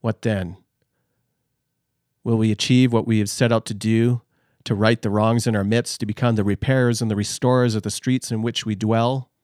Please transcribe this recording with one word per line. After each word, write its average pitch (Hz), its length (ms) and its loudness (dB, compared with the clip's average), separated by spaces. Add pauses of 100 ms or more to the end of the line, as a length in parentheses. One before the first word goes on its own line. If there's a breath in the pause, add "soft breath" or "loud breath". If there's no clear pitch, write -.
What 113 220 -4
then? 95 340 -4 (1700)
Will 113 140 2
we 110 120 2
achieve 127 400 2
what 113 160 0
we 110 120 2
have 101 120 -2
set 117 220 2
out 113 140 0
to 110 80 -8
do, 113 480 0 (420)
to 113 100 -2
right 107 260 2
the 104 100 -4
wrongs 110 360 2
in 113 80 0
our 101 100 0
midst, 113 360 -2
to 113 60 -4
become 117 280 0
the 107 100 0
repairers 120 560 0
and 113 100 -2
the 104 60 0
restorers 123 600 0
of 101 60 -2
the 104 80 -6
streets 127 420 -4
in 110 100 -4
which 113 240 -4
we 107 80 -2
dwell? 113 560 -2 (140)